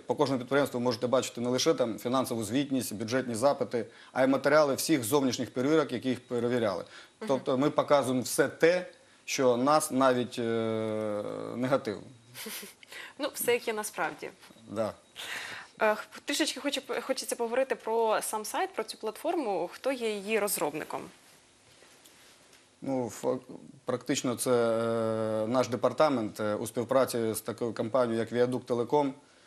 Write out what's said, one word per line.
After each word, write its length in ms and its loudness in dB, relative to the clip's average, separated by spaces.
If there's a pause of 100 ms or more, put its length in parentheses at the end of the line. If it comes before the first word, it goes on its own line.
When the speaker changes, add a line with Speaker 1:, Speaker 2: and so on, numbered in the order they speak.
Speaker 1:
по 80 0
кожному 260 2
підприємству 400 0
ви 40 0
можете 220 0
бачити 340 0
не 80 -2
лише 260 2
там 240 -2
фінансову 460 0
звітність, 500 -2
бюджетні 400 -2
запити, 520 0 (260)
а 120 2
й 20 6
матеріали 480 6
всіх 300 2
зовнішніх 460 0
перевірок, 420 2
які 160 -4
їх 120 -2
перевіряли. 640 0 (360)
Speaker 2:
Мгм. 80 -6
Speaker 1:
Тобто 300 0
ми 120 2
показуємо 520 2
все 260 0
те, 380 2 (380)
що 320 4
нас 340 4
навіть, 480 2
е, 40 -2 (1120)
негатив. 420 0 (480)
Speaker 2:
<laughs> 320 -14 (400)
Ну, 160 -4
все, 180 0
як 160 0
є 60 -2
насправді. 560 -6 (380)
Speaker 1:
Да. 240 -2 (880)
Speaker 2:
Е, 120 4
х-, 120 -10 (180)
трішечки 360 -2
хочу, 200 -2 (220)
хочеться 340 -4
поговорити 380 0
про 480 0
сам 220 -4
сайт, 300 -4
про 100 -4
цю 140 -12
платформу. 720 -2
Хто 200 -2
є 180 -4
її 280 -2
розробником? 640 -2 (1800)
Speaker 1:
Ну, 280 -2
фа-, 280 -4 (460)
практично 500 -2
це, 160 -2
е, 960 2
наш 220 2
департамент, 720 2
е, 140 0
у 120 -4
співпраці 680 2
з 60 -6
такою 340 -4
компанією, 460 2
як 120 -4
Віадук 340 2
Телеком. 480 2 (320)